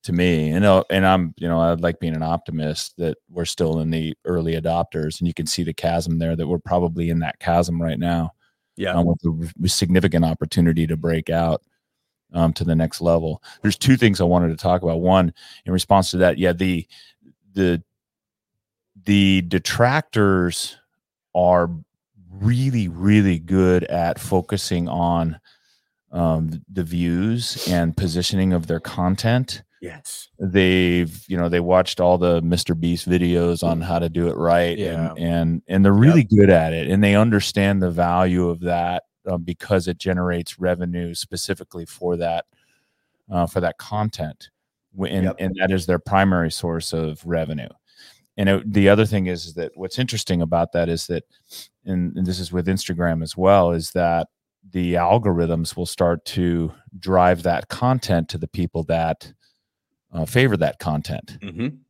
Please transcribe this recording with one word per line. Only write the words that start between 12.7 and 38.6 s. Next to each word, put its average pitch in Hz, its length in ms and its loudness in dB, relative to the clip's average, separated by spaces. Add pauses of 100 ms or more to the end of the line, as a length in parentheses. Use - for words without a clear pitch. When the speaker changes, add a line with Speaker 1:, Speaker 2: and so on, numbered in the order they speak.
Speaker 1:
next 80 260 -2
level. 82 400 0 (200)
There's 104 160 0
two 131 200 4
things 101 240 4
I 87 40 2
wanted 87 240 4
to 80 60 -4
talk 90 280 0
about. 82 180 -2
One, 90 320 4 (320)
in 90 80 -2
response 92 380 2
to 92 60 -4
that, 90 200 4
yeah, 87 160 2
the, 90 320 -2 (680)
the, 90 280 2 (1200)
the 98 360 4
detractors 95 1400 0 (560)
are 90 360 4 (640)
really, 117 560 0
really 95 520 4
good 90 460 4
at 85 340 -2
focusing 90 680 -4
on, 85 520 -2 (720)
um, 80 500 -2 (100)
the 95 120 -4
views 87 840 -4
and 85 260 0
positioning 92 580 0
of 82 140 -2
their 82 120 -4
content. 113 840 -2 (180)
Speaker 2:
Yes. - 460 -16 (120)
Speaker 1:
They've, 90 880 2
you 92 100 -4
know, 87 100 -2
they 87 140 0
watched 90 400 2
all 90 160 4
the 87 240 2
Mister 85 340 0
Beast 85 320 -2
videos 87 560 2
on 82 160 0
how 85 200 -2
to 85 100 -2
do 85 180 0
it - 80 -2
right. 85 420 2
Speaker 3:
Yeah. 82 340 -4
Speaker 1:
And, 80 80 -14
and, 85 480 0
and 95 180 4
they're 98 80 6
Speaker 2:
Yep. 104 80 6
Speaker 1:
really 156 220 8
good 101 260 6
at 82 240 4
it, 80 160 -4
and 98 140 2
they 101 120 4
understand 101 640 2
the 90 100 0
value 90 580 2
of 85 120 -4